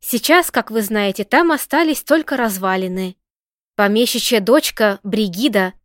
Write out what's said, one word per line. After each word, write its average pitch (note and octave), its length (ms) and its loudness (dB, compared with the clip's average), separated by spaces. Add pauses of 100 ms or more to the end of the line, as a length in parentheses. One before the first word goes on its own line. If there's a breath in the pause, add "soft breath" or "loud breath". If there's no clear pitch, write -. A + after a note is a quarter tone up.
Сейчас, E4 460 2
как A3 220 -4
вы A3 100 -2
знаете, G3+ 400 -2
там D#4+ 300 2
остались D4+ 500 0
только D4+ 340 0
развалины. F#3+ 760 -2 (640)
Помещичья A3 640 2
дочка G#3+ 640 2
Бригида G3+ 720 -2 (100)